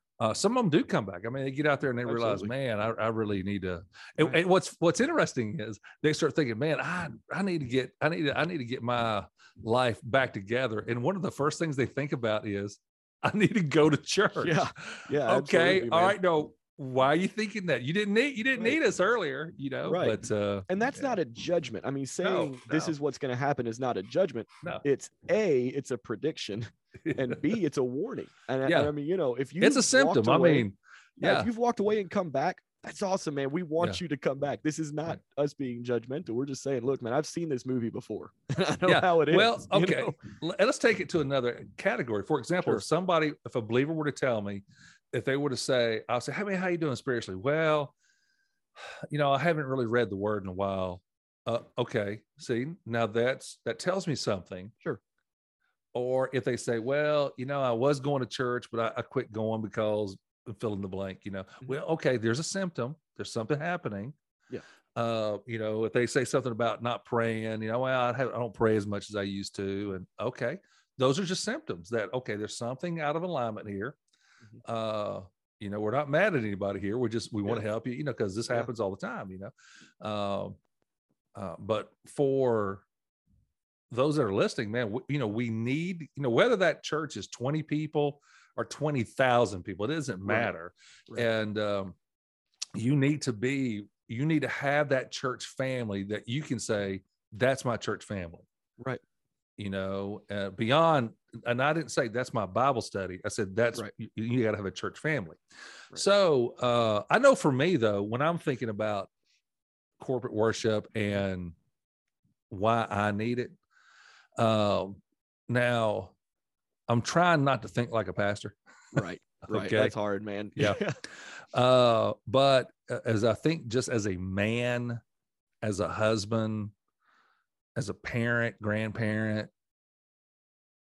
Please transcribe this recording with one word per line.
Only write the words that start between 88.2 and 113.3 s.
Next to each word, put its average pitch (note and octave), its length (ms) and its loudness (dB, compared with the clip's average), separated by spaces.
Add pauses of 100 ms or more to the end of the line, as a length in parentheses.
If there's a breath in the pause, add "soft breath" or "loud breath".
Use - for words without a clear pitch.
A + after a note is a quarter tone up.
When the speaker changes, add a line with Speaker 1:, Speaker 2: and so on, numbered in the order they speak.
Speaker 1:
or A#2 80 -2
twenty C#3+ 380 -2
thousand A#2+ 600 4
people, G2 260 -4
it D#3+ 60 -2
doesn't B2 260 -4
Speaker 2:
Right. G#2 200 2
Speaker 1:
matter. F2 320 -4 (360 loud breath)
Speaker 2:
Right. A#2 140 -4
Speaker 1:
And, A2 340 0
um, G2+ 380 -2 (800)
you A#2 220 2
need C#3+ 260 2
to B2+ 100 -2
be, A#2+ 540 -4 (200)
you A#2+ 180 -4
need D#3 180 2
to B2+ 60 -2
have C#3+ 400 0
that C3 220 0
church B2 340 -6
family A#2+ 600 -4
that G2+ 220 -6
you C3 160 -4
can A#2 160 -4
say, G2 440 -4 (280)
"That's B2 340 0
my A#2 120 0
church G#2 260 -6
family." F2 420 -10 (320)
Speaker 2:
Right. B2 220 -8 (560)
Speaker 1:
You G#2 160 -8
know, G2 580 -4
uh, G2+ 220 -4
beyond, C3 600 2 (340)
and A#2+ 180 0
I D3+ 100 2
didn't E3 180 -6
say, C3 180 -2
"That's B2 240 -6
my G#2+ 120 -2
Bible A#2 360 0
study." F#2 440 -6
I G#2 40 -6
said, F#2+ 260 -4
"That's, A#2 260 2
Speaker 2:
Right. G#2 160 -10
Speaker 1:
you, G#2+ 180 -12
you A#2 280 0
gotta G#2+ 140 2
have G#2 100 -6
a F#2 40 -4
church - 280 -10
family." A#2+ 380 -4 (520 loud breath)
Speaker 2:
Right. - 100 -10
Speaker 1:
So, E3+ 500 6 (100)
uh, A#2 500 4
I F#3+ 100 6
know C4+ 160 8
for D3+ 160 2
me D3+ 260 4
though, G#2 260 2
when A#2 180 -2
I'm E3 160 2
thinking B2+ 320 -4
about G#2 400 -2 (920)
corporate B2 320 -4
worship A2 600 2
and G2 600 -2 (960)
why A2 400 2
I G#2 220 2
need A#2 280 -2